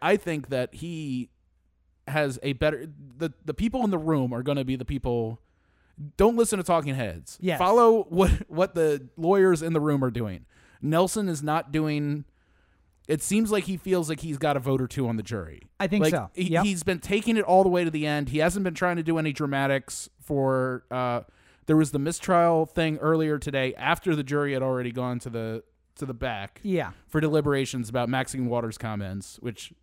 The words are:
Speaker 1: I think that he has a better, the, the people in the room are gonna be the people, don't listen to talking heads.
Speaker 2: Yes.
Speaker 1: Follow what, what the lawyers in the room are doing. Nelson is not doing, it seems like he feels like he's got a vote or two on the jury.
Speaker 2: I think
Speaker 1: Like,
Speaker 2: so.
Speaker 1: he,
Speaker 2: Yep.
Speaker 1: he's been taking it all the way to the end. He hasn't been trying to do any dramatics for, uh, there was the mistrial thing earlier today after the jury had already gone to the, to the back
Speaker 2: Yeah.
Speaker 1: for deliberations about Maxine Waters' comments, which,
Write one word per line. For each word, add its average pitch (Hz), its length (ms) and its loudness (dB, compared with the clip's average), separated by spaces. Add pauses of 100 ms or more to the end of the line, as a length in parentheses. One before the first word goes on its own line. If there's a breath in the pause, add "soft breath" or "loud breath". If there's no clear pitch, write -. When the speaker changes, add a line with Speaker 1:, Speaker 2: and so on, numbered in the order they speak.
Speaker 1:
I 185 160 4
think 151 320 -6
that 127 280 -4
he 151 520 -8 (760)
has 139 360 -2
a 139 100 -2
better, 151 340 -2 (320)
the, 160 140 -4 (120)
the 151 100 -6
people 233 300 -2
in 208 60 2
the 180 80 0
room 147 340 0
are 120 100 -6
gonna 143 220 -2
be 131 120 -2
the 123 80 -10
people, 117 560 -4 (760)
don't 226 200 6
listen 220 220 2
to 180 40 -4
talking 147 320 0
heads. 98 460 -6
Speaker 2:
Yes. 180 180 -2
Speaker 1:
Follow 226 520 6
what, 180 200 4 (180)
what 175 260 0
the 147 420 0
lawyers 180 460 4
in 165 100 -2
the 156 80 2
room 143 240 2
are 123 60 0
doing. 107 340 -6 (380 soft breath)
Nelson 180 460 2
is 151 140 -4
not 151 300 -2
doing, 147 520 -2 (840)
it 151 140 -2
seems 214 280 0
like 208 140 0
he 190 120 -6
feels 180 320 -2
like 156 120 -6
he's 151 180 -6
got 147 180 0
a 131 40 -2
vote 131 220 0
or 123 40 -2
two 127 220 -4
on 113 80 -2
the 110 60 -4
jury. 92 400 -10 (180)
Speaker 2:
I 196 80 0
think 202 160 2
Speaker 1:
Like, 160 80 4
Speaker 2:
so. 120 220 -4
Speaker 1:
he, 180 180 -2
Speaker 2:
Yep. 170 120 4
Speaker 1:
he's 185 180 -2
been 180 180 -2
taking 220 380 0
it 202 60 2
all 185 180 6
the 190 80 4
way 180 140 2
to 160 60 0
the 151 160 -2
end. 147 220 -2
He 143 100 -2
hasn't 180 260 2
been 175 100 -4
trying 175 220 0
to 165 60 -2
do 165 160 0
any 156 140 0
dramatics 139 760 -2 (120)
for, 131 680 0
uh, 123 320 -2 (440 soft breath)
there 156 120 4
was 151 140 2
the 143 60 -2
mistrial 170 680 2
thing 160 320 -2
earlier 156 400 2
today 135 380 -2
after 160 380 0
the 147 80 0
jury 143 300 -2
had 131 100 -2
already 127 300 -2
gone 123 280 -4
to 123 100 -12
the, 113 340 -6 (320)
to 147 80 -10
the 135 80 -8
back 117 500 -8
Speaker 2:
Yeah. 170 280 -2 (180)
Speaker 1:
for 156 140 0
deliberations 139 680 0
about 120 220 -2
Maxine 131 360 -2
Waters' 117 300 -2
comments, 101 640 -8
which, - 320 -10 (100)